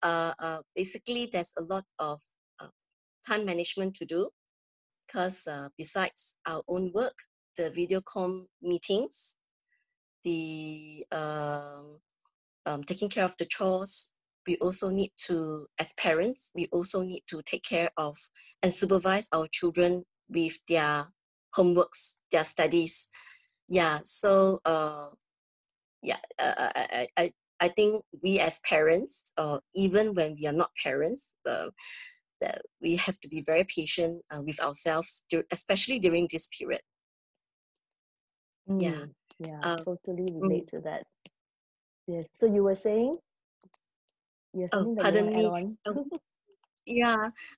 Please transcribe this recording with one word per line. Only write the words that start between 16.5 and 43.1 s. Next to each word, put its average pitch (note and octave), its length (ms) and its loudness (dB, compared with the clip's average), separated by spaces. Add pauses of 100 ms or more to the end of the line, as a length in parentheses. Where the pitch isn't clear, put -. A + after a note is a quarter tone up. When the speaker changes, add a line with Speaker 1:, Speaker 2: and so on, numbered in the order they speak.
Speaker 1:
we F#3 100 -2 (120)
also F3+ 260 0
need F#3 240 -6
to D#3 160 -8
take - 220 -6
care E3+ 320 0
of D3+ 180 -4 (480)
and F#3 100 4
supervise F#3+ 600 2
our D#3+ 140 0 (120)
children F3 460 2 (240)
with E3 260 0 (140)
their D3 380 2 (500)
homeworks, - 760 4
their D#3 140 4
studies. E3 640 2 (600)
Yeah, E3 360 4
so, F#3+ 600 6
uh, D3+ 460 0 (920)
yeah, - 180 -2 (180)
uh, C#3+ 200 2
I, - 240 0 (100)
I, B2 240 0
I, F3 160 2 (260)
I F3 100 4
think G#3+ 360 2 (180)
we F#3+ 160 4
as - 220 0
parents, E3 760 2
uh, D3 220 0 (160)
even G3 400 4
when D#3 240 0
we D3+ 80 -4
are D3 60 0
not D#3+ 180 2 (120)
parents, D3+ 520 -2 (120)
uh, - 240 -2 (680)
that - 220 -4 (200)
we E3+ 140 2
have F#3 240 -2
to - 80 -14
be D#3 140 -6
very D#3+ 220 4
patient, E3+ 640 -2
uh, D3 120 -8
with D3+ 180 -6
ourselves, D#3+ 680 -2
dur-, E3 200 0
especially G3 480 0
during F3 320 4
this D#3+ 180 -2
period. - 340 -6 (1800)
Yeah. F3 400 0
Speaker 2:
Mm, C#3 80 -20 (240)
yeah, D#3 240 -10
Speaker 1:
Um, E3+ 220 -2
Speaker 2:
totally F3+ 460 -4
Speaker 1:
mm. E3 120 -6
Speaker 2:
relate F3+ 260 0
to D#3+ 140 -10
that. D#3+ 200 -8 (1040)
Yes. E3+ 280 -6
So A#3 120 4
you G3+ 160 6
were G3 160 4
saying? A3+ 380 0 (1400)